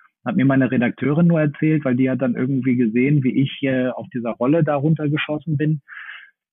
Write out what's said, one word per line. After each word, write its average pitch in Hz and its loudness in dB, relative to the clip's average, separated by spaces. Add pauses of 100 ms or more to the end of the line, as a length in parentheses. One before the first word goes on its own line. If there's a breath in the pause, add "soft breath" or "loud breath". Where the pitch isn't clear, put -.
(240 soft breath)
Hat 120 -4
mir 127 4
meine 135 2
Redakteurin 131 0
nur 165 2
erzählt, 151 0
weil 127 0
die 131 2
hat 127 -2
dann 123 0
irgendwie 127 0
gesehen, 123 2
wie 131 0
ich, - -4
äh, 131 0
auf 113 -8
dieser 117 -4
Rolle 139 0
da 147 0
runtergeschossen 151 -2
bin, 151 -2 (720 loud breath)